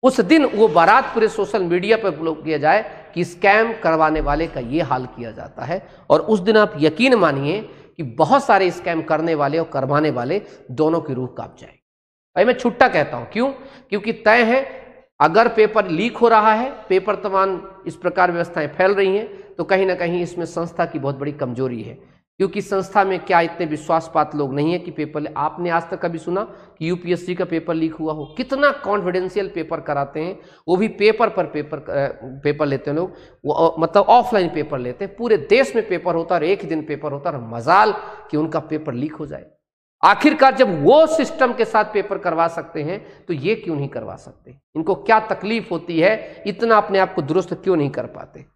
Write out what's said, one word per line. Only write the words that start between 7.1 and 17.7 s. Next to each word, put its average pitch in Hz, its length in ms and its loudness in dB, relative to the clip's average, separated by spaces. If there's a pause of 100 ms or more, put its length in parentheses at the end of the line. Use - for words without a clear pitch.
मानिए 156 460 0 (360)
कि 165 60 -10
बहुत 156 400 2
सारे 190 280 4
स्कैम 170 300 -4
करने 160 340 0
वाले 143 240 0
और 160 140 -4
करवाने 143 360 0
वाले 131 320 -4 (300)
दोनों 156 300 0
की 139 120 -8
रूह 127 140 -6
कांप 123 320 -14
जाएगी। - 200 -20 (560)
भाई, 196 100 4
मैं 247 80 2
छुट्टा 240 340 2
कहता 151 300 -2
हूं, 120 80 -10
क्यों? 254 260 -2 (380)
क्योंकि 208 240 -4
तय 226 300 4
है, 254 400 -2 (360)
अगर 170 280 4
पेपर 214 400 2
लीक 180 300 -2
हो 233 100 4
रहा 220 260 6
है, 254 200 -2 (160)
पेपर 190 260 0
तमाम 190 520 -2 (200)